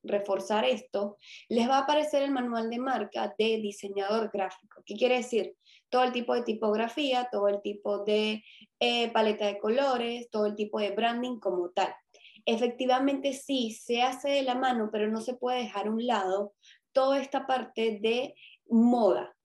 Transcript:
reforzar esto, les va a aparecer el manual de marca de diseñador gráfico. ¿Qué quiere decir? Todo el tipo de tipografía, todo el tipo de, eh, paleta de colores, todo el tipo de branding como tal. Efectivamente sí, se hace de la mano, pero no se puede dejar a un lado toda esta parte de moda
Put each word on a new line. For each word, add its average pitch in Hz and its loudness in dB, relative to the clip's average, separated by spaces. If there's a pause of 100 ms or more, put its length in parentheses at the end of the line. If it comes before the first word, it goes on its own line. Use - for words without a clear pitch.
reforzar 202 0
esto, 208 -2 (320)
les 233 2
va 269 4
a 277 4
aparecer 294 2
el 277 0
manual 233 -2
de 233 -4
marca 226 -4
de 220 2
diseñador 202 -2
gráfico. - -8
¿Qué 208 -14
quiere 247 2
decir? 226 -2 (340)
Todo 254 4
el 247 2
tipo 247 -2
de 233 0
tipografía, 233 0
todo 202 0
el 202 2
tipo 202 -4
de, 214 0 (360)
eh, 240 2
paleta 214 2
de 202 -2
colores, 240 0
todo 214 0
el 208 0
tipo 214 -4
de 202 0
branding 240 -2
como 180 -2
tal. 185 0 (540)
Efectivamente 254 0
sí, 254 -2
se 240 -2
hace 269 -2
de 277 2
la 247 0
mano, 247 0
pero 214 0
no 220 -2
se 247 -6
puede 247 -2
dejar 202 -6
a 214 -2
un 226 -2
lado 202 -2 (380)
toda 269 4
esta 269 -4
parte 226 -2
de 233 0 (340)
moda 233 4